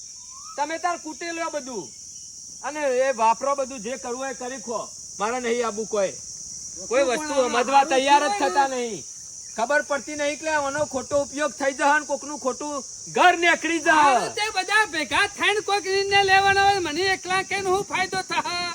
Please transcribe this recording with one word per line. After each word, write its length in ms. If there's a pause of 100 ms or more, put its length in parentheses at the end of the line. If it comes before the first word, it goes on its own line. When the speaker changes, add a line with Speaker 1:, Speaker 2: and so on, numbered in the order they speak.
(560)
Speaker 1:
તમે 220
તાર 200
કૂટી 320
લો 200
બધું 380 (760)
અને 180
એ 320
વાપરો 420
બધું 260
જે 160
કરવું 220
હોય 160
કરી 260
ખો, 280 (300)
મારે 220
નહીં 260
આબુ 180
કોઈ. 280 (760)
કોઈ 140
વસ્તુ 320
Speaker 2:
પણ 140
Speaker 1:
સમજવા 300
Speaker 2:
આવું 120
Speaker 1:
તૈયાર 380
જ 40
Speaker 2:
કેવું 180
Speaker 1:
થતા 180
Speaker 2:
ને? 80
Speaker 1:
નહીં. 280 (520)
ખબર 260
પડતી 320
નહીં 240
કે 100
આનો 380
ખોટો 360
ઉપયોગ 300
થઈ 200
જાય 260
ને 80
કોકનું 320
ખોટું 460 (280)
ઘર 260
નીકળી 420
જાય. 380
Speaker 2:
હા, 100
તે 120 (140)
બધા 320
ભેગા 400
થઈને 340
કોઈક 240
નિર્ણય 380
લેવાનો 420
હોય, 140
મને 220
એકલા 420
કહીને 280
હું 140
ફાયદો 380
થાય? 520